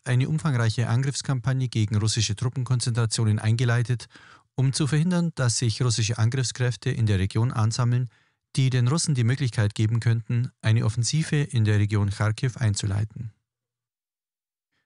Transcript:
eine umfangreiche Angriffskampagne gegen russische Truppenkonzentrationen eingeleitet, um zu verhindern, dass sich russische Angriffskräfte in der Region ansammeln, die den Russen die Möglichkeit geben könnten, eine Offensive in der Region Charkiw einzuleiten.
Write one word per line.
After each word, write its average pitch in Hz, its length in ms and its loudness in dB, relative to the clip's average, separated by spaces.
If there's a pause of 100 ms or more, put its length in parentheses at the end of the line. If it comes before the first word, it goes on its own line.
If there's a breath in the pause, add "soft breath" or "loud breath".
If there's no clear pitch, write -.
eine 127 240 2
umfangreiche 123 580 0
Angriffskampagne 131 800 -2
gegen 107 300 0
russische 107 400 0
Truppenkonzentrationen 117 1000 0
eingeleitet, 117 720 0 (480 loud breath)
um 131 160 2
zu 151 160 0
verhindern, 170 480 0
dass 120 220 0
sich 117 240 0
russische 117 380 0
Angriffskräfte 123 680 -2
in 117 160 0
der 101 140 2
Region 110 320 0
ansammeln, 120 580 0 (460 soft breath)
die 131 140 4
den 123 180 2
Russen 160 260 0
die 123 120 2
Möglichkeit 117 500 0
geben 113 240 2
könnten, 117 500 -2 (120)
eine 113 240 2
Offensive 127 500 0
in 131 300 0
der 104 140 4
Region 104 300 2
Charkiw 110 460 -2
einzuleiten. 107 760 -2 (1500)